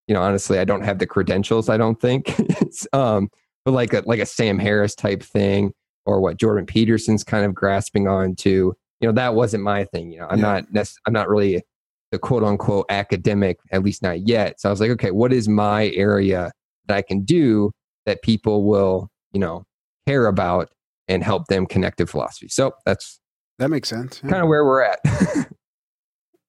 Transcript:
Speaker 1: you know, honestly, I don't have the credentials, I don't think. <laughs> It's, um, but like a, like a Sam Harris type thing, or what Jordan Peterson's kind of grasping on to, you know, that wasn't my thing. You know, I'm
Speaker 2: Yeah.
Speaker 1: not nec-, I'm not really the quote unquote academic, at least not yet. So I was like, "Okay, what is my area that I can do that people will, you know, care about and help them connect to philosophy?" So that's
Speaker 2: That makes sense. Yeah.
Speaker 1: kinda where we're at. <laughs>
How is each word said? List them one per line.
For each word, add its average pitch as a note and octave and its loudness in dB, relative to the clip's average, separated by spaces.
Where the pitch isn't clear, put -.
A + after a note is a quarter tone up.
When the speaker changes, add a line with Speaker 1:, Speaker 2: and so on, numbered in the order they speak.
Speaker 1:
you G#2+ 4
know, F#2 2
honestly, G2 0
I F#2+ 2
don't G2 0
have G2 -2
the - -2
credentials, G2+ 0
I A2 2
don't A2+ 0
think. B2+ 0
<laughs> - 0
It's, - -4
um, A2 2
but C3+ 0
like B2 0
a, A#2 0
like A2+ 0
a - 0
Sam G#2 0
Harris G#2 0
type G2 -4
thing, G2+ 0
or G2+ 0
what F2+ 0
Jordan G#2 0
Peterson's A2 0
kind G#2 0
of F#2+ -2
grasping G2 0
on F#2+ 0
to, - 0
you A#2 0
know, A2+ 2
that B2 0
wasn't A2 0
my G2+ -2
thing. E2+ -10
You D#2+ -18
know, E2 -14
I'm G2+ 0
Speaker 2:
Yeah. G#2+ 2
Speaker 1:
not F#2+ -2
nec-, G#2 0
I'm A2+ -2
not G2+ -2
really G2+ 2
the - -4
quote A#2 0
unquote G2+ 0
academic, G2+ -2
at F#2+ 0
least G2+ -2
not F2+ -4
yet. A2 0
So - -4
I G2+ 2
was G2+ -2
like, A2+ 0
"Okay, A2+ -2
what A#2 2
is A#2+ 2
my G#2 2
area F#2+ 0
that G2+ 0
I G2+ 0
can G2 -4
do A2 2
that G2+ -4
people G#2 0
will, G2 0
you G2 -4
know, F#2 -6
care C#3 2
about F#2 0
and F#2 0
help G2+ -2
them F#2+ 0
connect F#2 -2
to F2 2
philosophy?" - -8
So C3 0
that's - -4
Speaker 2:
That C3+ 0
makes D3+ -2
sense. B2 -12
Yeah. C#3 -8
Speaker 1:
kinda F#3 0
where D3+ 4
we're C3 4
at. G2 0
<laughs> - 0